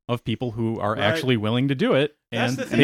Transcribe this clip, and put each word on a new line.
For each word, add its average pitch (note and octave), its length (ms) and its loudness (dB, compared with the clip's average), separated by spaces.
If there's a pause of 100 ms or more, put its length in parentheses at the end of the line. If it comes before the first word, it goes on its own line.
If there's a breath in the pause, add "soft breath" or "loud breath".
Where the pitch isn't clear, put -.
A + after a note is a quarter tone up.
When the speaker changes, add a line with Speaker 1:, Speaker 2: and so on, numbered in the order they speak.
Speaker 1:
of A#2+ 160 -4
people A#2 280 -4
who A2+ 260 -2
are G#2 140 -2
Speaker 2:
Right. A2 100 -4
Speaker 1:
actually B2+ 340 2
willing A#2 320 0
to C#3 60 0
do C3 200 0
it, D3 220 0 (140)
Speaker 2:
That's A#2+ 220 -2
Speaker 1:
and C3+ 60 -6
Speaker 2:
the C4 60 -6
Speaker 1:
they - 60 -10
Speaker 2:
thing. A#2 140 2